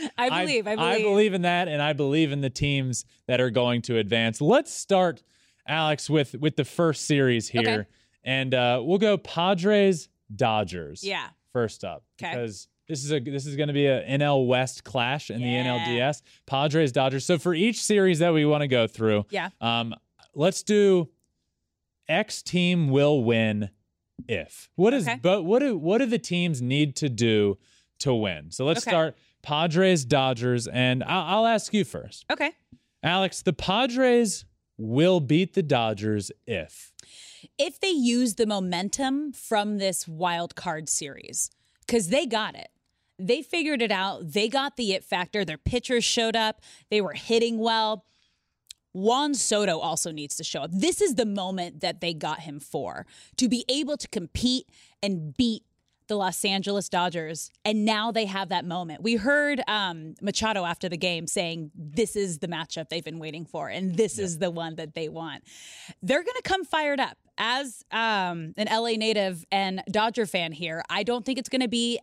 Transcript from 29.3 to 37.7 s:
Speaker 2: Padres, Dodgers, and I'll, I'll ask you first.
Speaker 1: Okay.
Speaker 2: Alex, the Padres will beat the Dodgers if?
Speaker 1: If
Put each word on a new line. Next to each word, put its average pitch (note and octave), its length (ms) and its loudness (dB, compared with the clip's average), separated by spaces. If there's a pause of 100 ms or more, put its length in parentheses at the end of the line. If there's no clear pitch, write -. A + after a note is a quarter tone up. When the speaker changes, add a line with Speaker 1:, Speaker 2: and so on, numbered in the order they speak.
Speaker 2:
Padres, E3 640 2
Dodgers, B2 600 2
and B2+ 360 0
I'll, F3 360 0
I'll A3+ 80 4
ask A3+ 260 0
you G3+ 120 2
first. - 460 -12
Speaker 1:
Okay. D#4 200 -2 (520)
Speaker 2:
Alex, F3+ 380 0
the F3 120 0
Padres A#3+ 920 2 (320)
will D3 420 4
beat D#3+ 340 2
the F#3+ 100 2
Dodgers A2 680 0 (140)
if? - 460 -8 (640)
Speaker 1:
If D4 220 -2